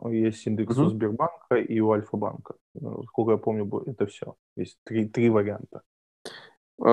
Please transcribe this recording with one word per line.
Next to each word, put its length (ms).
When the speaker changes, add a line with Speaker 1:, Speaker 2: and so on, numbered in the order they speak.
Speaker 1:
есть 360
индекс 360
у 40
Speaker 2:
Мгм. 20
Speaker 1:
Сбербанка 680
и 240
у 120
Альфа-банка. 640
Э, 40
сколько 260
я 40
помню, 280
бо-, 200
это 220
всё. 280
Есть 280
три, 240
три 200
варианта. 540
Speaker 2:
Э, 120